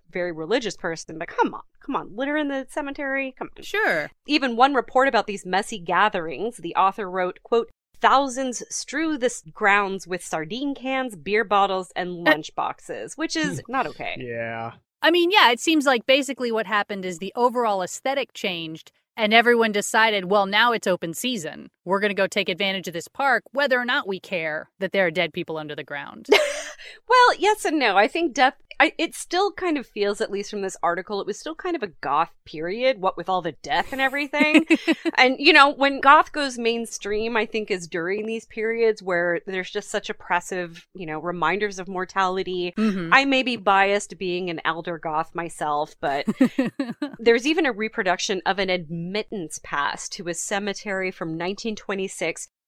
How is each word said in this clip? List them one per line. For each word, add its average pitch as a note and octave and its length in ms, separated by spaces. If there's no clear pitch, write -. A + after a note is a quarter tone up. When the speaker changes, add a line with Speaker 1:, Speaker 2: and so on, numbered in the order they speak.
Speaker 1:
very F3+ 220
religious F3 440
person, E3 440
but E3+ 80
come E4 260
on, - 80
come C4+ 100
on, D#3+ 200
litter C#4 200
in D4+ 120
the C4+ 220
cemetery? C4+ 680
Come - 180
on. - 80
Speaker 2:
Sure. G3+ 460
Speaker 1:
Even C4+ 300
one C4+ 180
report C4 340
about A3+ 200
these G3+ 180
messy F#3+ 320
gatherings, F3+ 800
the E3+ 180
author F#3+ 360
wrote, F#3 320
quote, A#3 260
"Thousands B3+ 640
strew D#4 440
the A#3 80
s-, - 180
grounds G3 540
with F3+ 160
sardine G#3+ 500
cans, C4 440
beer G3 260
bottles, G3 540
and F3+ 120
Speaker 2:
Uh, - 60
Speaker 1:
lunch D#3 240
boxes," - 640
which D#4+ 180
is D4+ 300
Speaker 3:
Hmm. A3+ 80
Speaker 1:
not B3+ 140
okay. A2+ 300
Speaker 3:
Yeah. A#2 540
Speaker 2:
I D#4+ 100
mean, F4 200
yeah, E4+ 200
it A#3+ 80
seems D#4 260
like B3+ 200
basically C4 460
what A3 140
happened G3+ 380
is F3+ 160
the F#3+ 160
overall A#3 480
aesthetic C4 500
changed E3 580
and G#3+ 160
everyone A3+ 400
decided, G#3 580
"Well, G3+ 140
now G#3+ 260
it's A3 160
open F3 260
season. D3+ 540
We're F#3+ 160
gonna G3+ 140
go F#3+ 140
take F#3+ 200
advantage F#3+ 400
of E3 60
this E3 160
park, C4 420
whether C4 260
or B3 60
not B3 240
we F#3+ 140
care D#3+ 480
that F#3+ 140
there G3 120
are E3 60
dead E3+ 220
people E3 240
under D3+ 180
the D#3 80
ground." - 460
Speaker 1:
<laughs> - 80
Well, B4 280
yes G#4 280
and D#4+ 120
no. G#3+ 200
I G#3+ 100
think E4 260
death, B3+ 200
I, D#4 180
it - 160
still F#4 380
kind F4 260
of A#3 80
feels, G3+ 360
at G#3+ 100
least G3+ 180
from G#3 120
this F#3+ 200
article, F#3 380
it E3+ 80
was G3+ 100
still D#4 160
kind F4 220
of C4 80
a G3+ 40
goth D3 300
period, G3+ 560
what F#3 160
with E3+ 100
all F#3 140
the E3 100
death D#3+ 280
and C4 80
everything. D4 680
Speaker 2:
<laughs> - 260
Speaker 1:
And, B3+ 220
you C#4+ 120
know, C#4+ 180
when C#4 300
goth D4 320
goes C#4 260
mainstream, A3+ 760
I G#3+ 100
think G#3+ 240
is F3+ 180
during F#3+ 380
these A3+ 200
periods A3 580
where F3 420
there's F#3 240
just - 220
such G#3 180
oppressive, F3 840
you F#3 100
know, D#3 140
reminders F3 600
of F3+ 100
mortality. F#3 880
Speaker 2:
Mm-hmm. G3 360
Speaker 1:
I C4+ 120
may C4 180
be A#3+ 140
biased G3 600
being F3+ 320
an E3 140
elder E3 340
goth D#3+ 380
myself, D#3 640
but C#3 260
Speaker 2:
<laughs> C4+ 480
Speaker 1:
there's A#3 280
even D#4+ 180
a B3 80
reproduction F#3+ 720
of F#3+ 140
an F#3+ 100
admittance F3 920
pass - 460
to E3+ 200
a E3+ 40
cemetery G3 800
from D#3+ 260
nineteen G3+ 380
twenty-six F#3+ 720